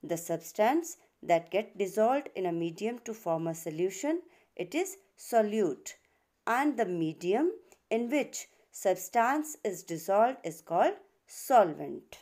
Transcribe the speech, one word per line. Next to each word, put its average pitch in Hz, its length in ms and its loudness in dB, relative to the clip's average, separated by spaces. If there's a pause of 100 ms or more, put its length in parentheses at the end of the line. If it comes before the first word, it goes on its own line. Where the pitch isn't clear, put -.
The 170 160 -4
substance 214 800 0 (240)
that 165 300 2
get 214 260 -2
dissolved 220 580 2
in 185 120 -2
a 170 40 0
medium 170 540 -4
to 226 80 -8
form 165 320 -2
a 165 80 -2
solution. 185 680 -4 (320)
It - 180 -8
is 359 240 -4 (220)
solute. 214 760 0 (540)
And 262 280 2
the 220 100 2
medium 180 680 0 (400)
in 233 180 0
which - 380 -4 (240)
substance 240 920 0
is 185 200 -6
dissolved 202 600 2
is 160 180 -10
called 240 340 2 (320)
solvent. 151 960 2